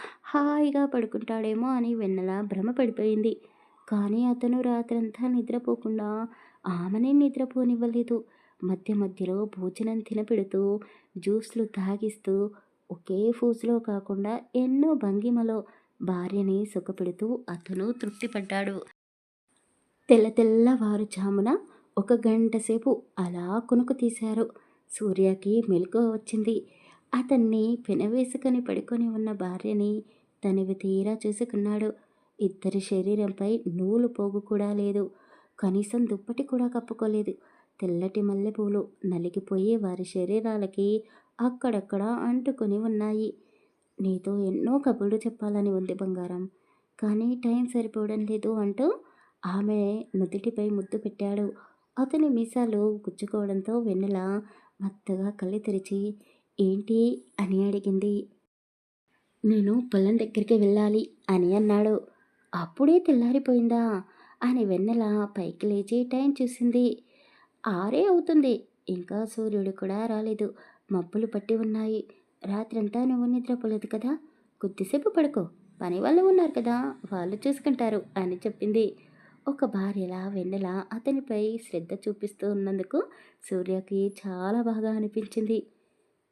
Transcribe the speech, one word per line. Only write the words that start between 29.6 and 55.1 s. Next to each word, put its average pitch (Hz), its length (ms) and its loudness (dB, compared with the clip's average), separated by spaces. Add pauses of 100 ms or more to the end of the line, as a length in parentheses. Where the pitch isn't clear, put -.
తనివి 190 300 0
తీరా 196 400 0
చూసుకున్నాడు. 214 760 -2 (500)
ఇద్దరి 190 400 -2
శరీరంపై 202 880 0
నూలు 190 400 2
పోగు 208 320 -4
కూడా 202 340 -2
లేదు, 202 300 0 (560)
కనీసం 202 460 0
దుప్పటి 220 380 -4
కూడా 247 240 0
కప్పుకోలేదు. 220 640 -2 (460)
తెల్లటి 185 420 -2
మల్లెపూలు 202 600 0 (240)
నలిగిపోయి 190 680 0
వారి 185 280 -2
శరీరాలకి 202 840 -2 (520)
అక్కడక్కడ 226 640 -2 (180)
అంటుకొని 240 560 0
ఉన్నాయి. 214 520 0 (720)
"నీతో 190 320 -2 (120)
ఎన్నో 220 360 2
కబుర్లు 208 380 2
చెప్పాలని 208 520 -2
ఉంది 190 240 -2
బంగారం, 180 500 -6 (560)
కానీ 214 360 0
టైమ్ 247 320 0
సరిపోవడం 220 580 -2
లేదు" 214 280 -2
అంటూ 208 340 0 (560)
ఆమె 202 360 0 (360)
నుదిటిపై 202 540 0
ముద్దు 202 280 -2
పెట్టాడు. 202 500 -4 (500)
అతని 294 320 2
మీసాలు 233 520 2 (140)
గుచ్చుకోవడంతో 208 840 -2
వెన్నెల 196 400 0 (600)
మత్తుగా 196 480 -4